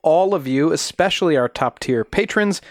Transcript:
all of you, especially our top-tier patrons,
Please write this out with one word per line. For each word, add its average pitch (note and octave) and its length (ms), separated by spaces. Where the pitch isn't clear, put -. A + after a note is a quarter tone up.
all F#3 320
of D3 120
you, C#3 260
especially F3+ 680
our B2 100
top-tier B2 560
patrons, G#3 560